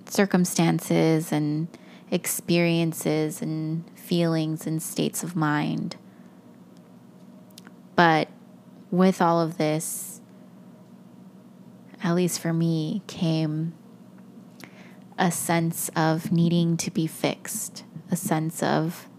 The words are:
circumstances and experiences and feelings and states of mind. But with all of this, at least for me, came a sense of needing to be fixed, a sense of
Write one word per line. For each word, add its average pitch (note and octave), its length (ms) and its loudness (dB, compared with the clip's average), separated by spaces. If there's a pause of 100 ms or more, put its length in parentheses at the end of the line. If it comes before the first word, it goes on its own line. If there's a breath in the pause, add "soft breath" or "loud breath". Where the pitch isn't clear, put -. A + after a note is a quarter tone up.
(100)
circumstances E3 1200 2
and D3+ 360 -2 (420 loud breath)
experiences E3 1300 0
and D#3 440 -4 (100)
feelings D#3+ 720 -2
and D#3+ 160 -2
states - 400 -4
of E3+ 120 -8
mind. D#3+ 600 -2 (2000 loud breath)
But E3 320 6 (640)
with F#3 320 4
all E3+ 180 4
of E3 180 -2
this, - 600 -4 (1800)
at E3+ 120 0
least F3 260 0
for E3 120 -2
me, E3 540 0
came D#3+ 680 -2 (1400 loud breath)
a F#3 120 4
sense E3 640 -2
of D#3+ 380 2
needing E3+ 460 4
to - 120 -4
be D#3+ 160 0
fixed, - 800 -6 (260)
a F3+ 60 2
sense D#3+ 460 -2
of D#3 460 0 (100)